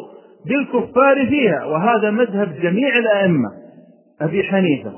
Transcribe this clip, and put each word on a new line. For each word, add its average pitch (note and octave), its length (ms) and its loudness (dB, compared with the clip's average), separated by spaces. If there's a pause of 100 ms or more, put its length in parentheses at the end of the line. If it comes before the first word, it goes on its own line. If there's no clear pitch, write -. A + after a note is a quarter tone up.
(480)
بالكفار C4+ 800 0
فيها، G#3+ 400 0
وهذا G#3 460 0
مذهب G3+ 500 -2
جميع A#3+ 360 0
الأئمة، G3 520 2 (720)
أبي E3 220 0
حنيفة D3+ 540 0